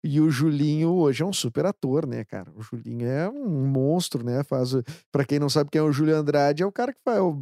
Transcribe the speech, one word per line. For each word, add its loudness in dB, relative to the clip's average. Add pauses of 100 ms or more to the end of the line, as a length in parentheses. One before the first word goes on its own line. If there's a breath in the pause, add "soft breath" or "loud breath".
E 2
o 6
Julinho 2
hoje 2
é -2
um -4
super -2
ator, -2
né, -6
cara? -12
O -16
Julinho -8
é -2
um -4
monstro, 0
né? -2
Faz -2
o, 0 (300 loud breath)
pra 0
quem 0
não 0
sabe 0
quem 2
é 2
o 2
Júlio 2
Andrade, 2
é 0
o -2
cara -4
que -18
faz 2
o 0